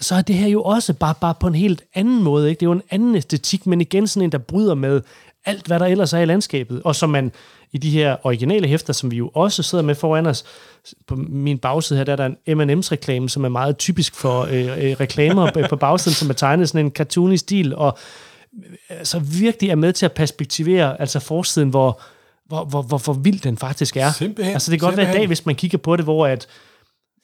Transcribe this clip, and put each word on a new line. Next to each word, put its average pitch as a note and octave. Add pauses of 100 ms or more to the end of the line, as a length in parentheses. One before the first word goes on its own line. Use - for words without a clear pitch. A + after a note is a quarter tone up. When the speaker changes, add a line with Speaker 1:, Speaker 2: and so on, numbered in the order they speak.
Speaker 1:
så -
er F#3
det G3+
her G#3
jo G#3
også G#3
bare, D#3
bare E3+
på F#3
en E3+
helt F3+ (120)
anden A3+
måde, D3
ikke? D#3+
Det E3+
er E3+
jo -
en F3+
anden A3+
æstetik, F3
men F3
igen F#3+
sådan G3
en, D#3+
der C#3+
bryder F#3
med C3+ (440)
alt, G3+
hvad E3+
der F3+
ellers F3+
er E3+
i E3+
landskabet, C#3+
og D#3
som D#3
man C3+ (400)
i B2+
de D3+
her D3 (100)
originale C3+
hæfter, D3
som B2+
vi A#2
jo A#2+
også F3+
sidder F3
med D3
foran D#3+
os, C3+ (640)
på C3+
min C#3
bagside C#3+
her, C3+
der C#3+
er C#3
der C3+ (200)
en D#3
M D3+
and C#3+
M's F3
reklame, B2+
som C3+
er B2+
meget B2+
typisk -
for, B2+
øh, B2+
øh, C3+
reklamer D3+
på, D#3+
på D3
bagsiden, D#3
som D3
er C3
tegnet D3+
sådan D#3
en C3+
cartoony F3
stil, E3+
og, C#3+ (920)
øh, E3+
så E3+
virkelig F#3+
er E3+
med D#3+
til F3+
at D#3
perspektivere, D#3
altså C#3+
forsiden, D#3
hvor, C3 (460)
hvor, D#3+
hvor, C#3+
hvor, C3+
hvor C#3+
vild F3
den A#2+
faktisk C3+
er. C#3
Speaker 2:
Simpelthen. G3
Speaker 1:
Altså, C#3+
det E3
kan F3
godt F3+
være G3
i -
Speaker 2:
Simpelthen. F#3
Speaker 1:
dag, G#3+
hvis E3+
man D3+
kigger -
på D#3+
det, E3
hvor D#3
at C3 (760)